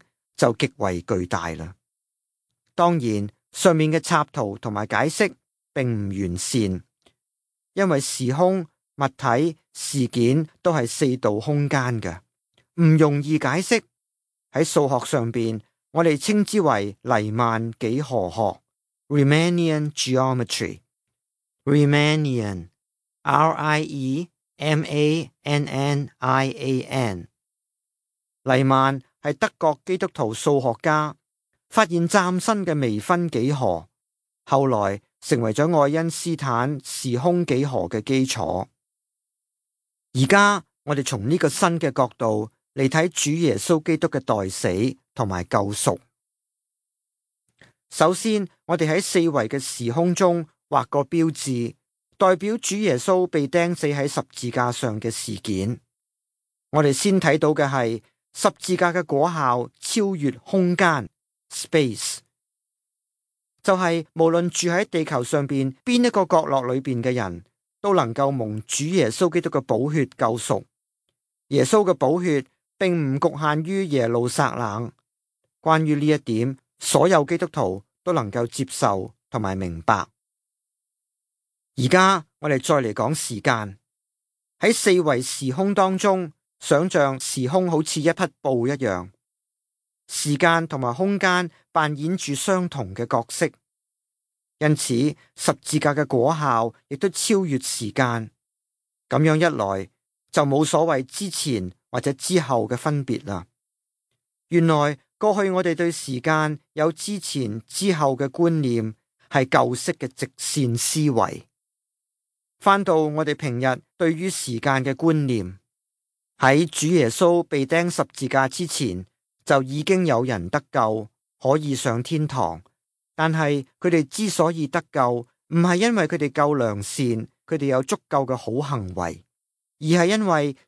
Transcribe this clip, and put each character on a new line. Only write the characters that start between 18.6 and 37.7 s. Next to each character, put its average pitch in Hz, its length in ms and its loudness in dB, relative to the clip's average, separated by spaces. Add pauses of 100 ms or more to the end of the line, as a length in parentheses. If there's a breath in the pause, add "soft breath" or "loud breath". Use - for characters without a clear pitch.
Riemannian 151 800 2
geometry。 127 880 -2 (840)
Riemannian，R 143 1900 0
I 151 280 -2
E 143 480 -6 (280)
M 151 280 0
A 151 460 0 (120)
N 147 220 0
N 139 520 -2
I 131 300 0
A 131 340 -2
N。 113 460 -4 (1160)
黎 131 200 2
曼 135 380 2 (200)
係 147 120 -4
德 214 240 -2
國 156 280 0
基 185 120 -2
督 185 100 -4
徒 113 260 -4
數 143 260 0
學 123 220 0
家， 151 340 0 (540)
發 220 160 2
現 170 220 0
嶄 180 320 2
新 202 260 -2
嘅 156 140 0
微 110 200 0
分 175 300 0
幾 131 240 0
何， 95 340 -2 (580)
後 139 220 2
來 101 340 0 (200)
成 135 200 0
為 110 120 0
咗 156 260 2
愛 143 100 4
因 160 200 -2
斯 165 260 -6
坦 135 480 -2
時 - 340 -6
空 175 280 0
幾 135 200 0
何 113 220 -4